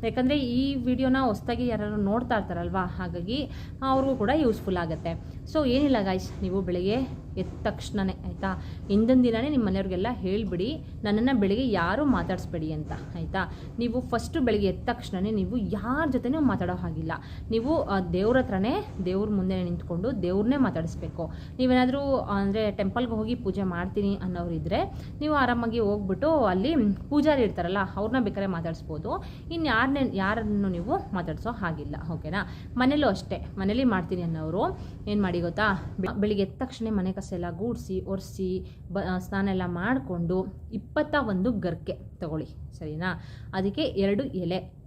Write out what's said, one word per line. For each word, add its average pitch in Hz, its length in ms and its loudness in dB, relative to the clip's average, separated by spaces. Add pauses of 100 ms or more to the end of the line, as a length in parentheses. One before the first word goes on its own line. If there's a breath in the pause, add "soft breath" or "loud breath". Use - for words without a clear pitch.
ಯಾಕಂದರೆ 254 360 2
ಈ 262 360 2
ವಿಡಿಯೋನ 254 460 2
ಹೊಸ್ದಾಗಿ 240 460 0
ಯಾರಾದ್ರು 208 300 0
ನೋಡ್ತಾ 220 380 2
ಇರ್ತಾರಲ್ವಾ, 180 500 0
ಹಾಗಾಗಿ 180 640 -4 (320 loud breath)
ಅವ್ರಿಗೂ 269 340 4
ಕೂಡ 214 200 2
ಯೂಸ್‌ಫುಲ್ 220 420 2
ಆಗುತ್ತೆ. 165 460 -4 (300 loud breath)
So 302 160 4
ಏನಿಲ್ಲ 269 320 6
ಗಾಯ್ಸ್, 190 400 -2
ನೀವು 190 200 0
ಬೆಳಗ್ಗೆ 185 600 0 (160)
ಎದ್ದ 185 120 -2 (140)
ತಕ್ಷಣನೇ, 196 520 -2 (100)
ಆಯಿತಾ, 185 380 -4 (240 loud breath)
ಹಿಂದಿನ 226 360 6
ದಿನನೇ 233 260 2
ನಿಮ್ಮ 254 160 2
ಮನೆಯವ್ರಿಗೆಲ್ಲ 190 460 0
ಹೇಳ್ಬಿಡಿ, 196 720 -2 (200 loud breath)
"ನನ್ನನ್ನು 226 360 4
ಬೆಳಗ್ಗೆ 202 280 2
ಯಾರೂ 196 380 2
ಮಾತಾಡಿಸ್ಬೇಡಿ" 175 680 0
ಅಂತ, 156 200 -6 (240)
ಆಯಿತಾ? 170 380 -4 (260 loud breath)
ನೀವು 240 220 0
ಫಸ್ಟು 240 400 -2
ಬೆಳಗ್ಗೆ 214 260 4
ಎದ್ದ 180 220 -2
ತಕ್ಷಣನೇ 208 420 -2
ನೀವು 202 260 0
ಯಾರ 226 520 0
ಜೊತೆನೂ 254 320 0
ಮಾತಾಡೋ 190 320 2
ಹಾಗಿಲ್ಲ. 165 380 -4 (400 loud breath)
ನೀವು, 247 320 2
ಆ, 196 160 0
ದೇವ್ರ 185 380 4
ಹತ್ರನೇ, 254 500 2 (180)
ದೇವ್ರ 196 240 0
ಮುಂದೆ 185 340 2
ನಿಂತ್ಕೊಂಡು 175 580 -2
ದೇವ್ರನ್ನೇ 208 360 4
ಮಾತಾಡಿಸ್ಬೇಕು. 165 720 -2 (280 loud breath)
ನೀವೇನಾದರೂ, 254 560 4
ಅಂದರೆ 202 560 2
ಟೆಂಪಲ್ಗೆ 214 400 0
ಹೋಗಿ 220 240 0
ಪೂಜೆ 196 280 -2
ಮಾಡ್ತೀನಿ 190 600 0
ಅನ್ನೋರಿದ್ರೆ 175 640 0 (340 loud breath)
ನೀವು 302 140 0
ಆರಾಮಾಗಿ 240 460 2
ಹೋಗ್ಬಿಟ್ಟು 208 680 2
ಅಲ್ಲಿ 196 300 4 (340)
ಪೂಜಾರಿ 285 320 4
ಇರ್ತಾರಲ್ಲ, 180 360 0 (180)
ಅವ್ರನ್ನ 226 280 0
ಬೇಕಾದ್ರೆ 196 240 -2
ಮಾತಾಡಿಸ್ಬೋದು. 165 800 -4 (260 loud breath)
ಇನ್ನು 330 160 0
ಯಾರನ್ನೇ, 262 460 2
ಯಾರನ್ನು 202 560 0
ನೀವು 202 460 -2
ಮಾತಾಡಿಸೋ 170 360 -2
ಹಾಗಿಲ್ಲ, 160 440 -4 (180)
ಓಕೆನಾ? 165 240 -4 (400 loud breath)
ಮನೇಲೂ 269 300 4
ಅಷ್ಟೇ, - 380 -2 (120)
ಮನೇಲಿ 208 260 2
ಮಾಡ್ತೀನಿ 185 380 2
ಅನ್ನೋರು 170 580 -2 (280 loud breath)
ಏನು 208 140 2
ಮಾಡಿ 175 200 2
ಗೊತ್ತಾ, 190 600 0
ಬೆ-, 185 180 -2
ಬೆಳಿಗ್ಗೆ 202 240 2
ಎದ್ದ 190 200 -4
ತಕ್ಷಣ 226 260 -6
ಮನೆ 190 220 0
ಕಸ 190 220 -6
ಎಲ್ಲ 175 160 -4
ಗೂಡಿಸಿ 190 520 -4
ಒರೆಸಿ 190 760 -4 (140)
ಬ-, 175 60 -2 (180)
ಆ, - 20 0
ಸ್ನಾನ 196 300 -2
ಎಲ್ಲ 185 180 0
ಮಾಡಿಕೊಂಡು 185 800 -2 (280)
ಇಪ್ಪತ್ತ 302 460 -2
ಒಂದು 214 320 0
ಗರ್ಕೆ 175 420 -4
ತಗೊಳ್ಳಿ, 156 540 -8 (320)
ಸರಿನಾ? 165 420 -6 (320 loud breath)
ಅದಕ್ಕೆ 196 280 0
ಎರಡು 202 420 2
ಎಲೆ 180 500 -4 (140)